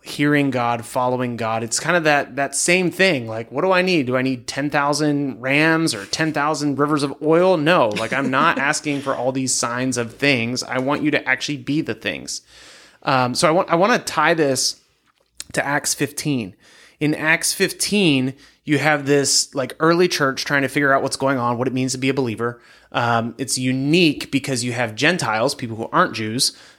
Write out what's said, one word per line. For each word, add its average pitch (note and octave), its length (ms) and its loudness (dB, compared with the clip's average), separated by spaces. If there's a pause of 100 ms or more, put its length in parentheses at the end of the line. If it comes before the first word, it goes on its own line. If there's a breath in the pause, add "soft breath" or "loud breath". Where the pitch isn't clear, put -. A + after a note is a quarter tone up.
hearing D3 480 0
God, A#2+ 340 -2
following B2+ 520 -2
God." A2+ 260 -4
It's A#2 160 -6
kind E3+ 180 0
of E3+ 60 2
that, C#3+ 320 0
that C3+ 220 -4
same F3 340 2
thing. D#3+ 380 0
Like, A2+ 240 -8
what C#3 100 -2
do F#3 80 2
I F3+ 120 4
need? F3 240 2
Do B2 100 0
I B2+ 60 2
need C3 260 -2
ten C#3+ 220 -4
thousand C#3+ 720 0
rams D3+ 540 2
or G2+ 120 -8
ten D#3+ 260 -2
thousand D3 480 -2
rivers D3 240 2
of C#3 180 -4
oil? F3 340 4
No, D3+ 340 4
like, A2 220 -4
I'm C3+ 180 0
not D3 280 2
<laughs> C#3 120 0
asking C#3+ 320 -2
for C3+ 120 -2
all B2 160 -2
these C3 240 -2
signs B2 440 -2
of A#2 160 -6
things. B2 500 0
I B2+ 140 -6
want C3+ 240 -2
you D3 100 2
to C#3 160 -2
actually C3 300 -2
be C3+ 220 -2
the A#2 140 -6
things. C#2+ 460 -8 (680 loud breath)
Um, B2+ 280 2
so F3 120 2
I D3+ 40 4
want, F3 200 2
I E3 60 4
wanna G#3 220 4
tie D#3+ 360 0
this C#3 460 0 (720)
to - 120 -2
Acts C#3+ 300 -2
fifteen. C3 600 -4 (460 soft breath)
In D3+ 140 0
Acts D#3+ 380 0
fifteen, D#3+ 800 2 (320 soft breath)
you D3 140 2
have C#3+ 260 2
this, C#3 500 2
like, B2+ 240 -4
early E3+ 300 4
church C3+ 380 0
trying C#3 160 2
to C3 60 0
figure C#3 240 2
out C3+ 100 4
what's C3 140 -2
going C3+ 200 0
on, A#2+ 220 0
what B2+ 100 0
it A#2+ 60 -2
means C3 180 0
to C3 60 -6
be C3 100 0
a C3+ 60 2
believer. A#2+ 480 -2 (300 soft breath)
Um, A#2 440 0
it's C3 220 -4
unique C#3 720 2
because C3 340 -2
you B2 80 -4
have A#2 220 -4
Gentiles, B2+ 600 0
people A2+ 220 -8
who A2 160 -8
aren't E3+ 220 0
Jews, A2+ 420 -2 (220 loud breath)